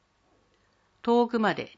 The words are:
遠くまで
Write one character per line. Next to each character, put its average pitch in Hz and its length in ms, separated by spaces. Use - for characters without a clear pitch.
遠 240 260
く 233 120
ま 196 160
で - 220